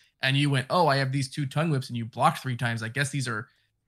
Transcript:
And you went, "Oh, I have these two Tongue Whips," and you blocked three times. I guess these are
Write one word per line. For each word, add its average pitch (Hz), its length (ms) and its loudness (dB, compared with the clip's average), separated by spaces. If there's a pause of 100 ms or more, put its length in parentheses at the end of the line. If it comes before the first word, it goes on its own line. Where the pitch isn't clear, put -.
(220)
And 135 140 2
you 143 140 4
went, 135 200 0
"Oh, 170 180 4
I 139 80 4
have 131 160 0
these 135 180 -2
two 147 160 -4
Tongue 156 240 0
Whips," 131 160 0
and 120 100 -8
you 117 100 -4
blocked 139 360 2
three 127 140 -4
times. 117 260 -2
I 110 60 -4
guess 135 220 -2
these 131 180 -4
are 110 180 -6 (420)